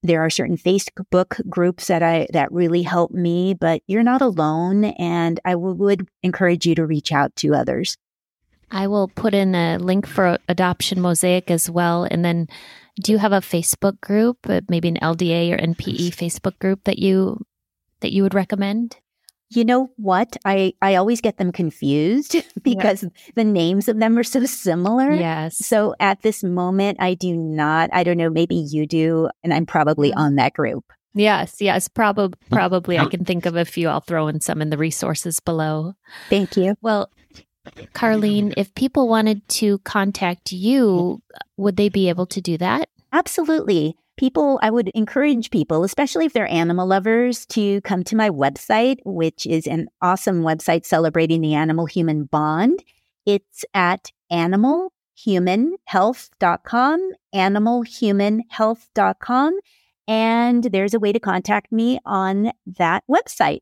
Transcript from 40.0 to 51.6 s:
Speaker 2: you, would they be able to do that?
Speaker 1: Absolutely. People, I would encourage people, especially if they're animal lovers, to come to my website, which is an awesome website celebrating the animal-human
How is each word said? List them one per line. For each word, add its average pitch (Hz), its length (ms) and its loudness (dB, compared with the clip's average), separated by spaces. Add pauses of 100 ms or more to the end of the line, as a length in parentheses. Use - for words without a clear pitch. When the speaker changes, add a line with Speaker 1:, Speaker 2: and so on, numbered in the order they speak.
Speaker 2:
you, 190 680 2 (360)
would 196 200 0
they 208 120 4
be 190 200 2
able 180 180 -2
to - 140 -8
do 170 160 -4
that? 202 320 -2 (220)
Speaker 1:
Absolutely. 285 840 0 (220)
People, 277 440 0
I 214 80 2
would 220 200 0
encourage 220 600 0
people, 160 340 0
especially 294 420 -2
if 294 80 -2
they're 214 160 -2
animal 170 380 0
lovers, 226 600 0
to 202 340 0
come 185 240 -4
to 220 100 -4
my 220 140 2
website, 208 760 0
which 165 420 -4
is 160 220 0
an 160 200 -4 (140)
awesome 185 420 0
website 160 420 0
celebrating 165 560 2
the 151 140 0
animal-human 156 680 0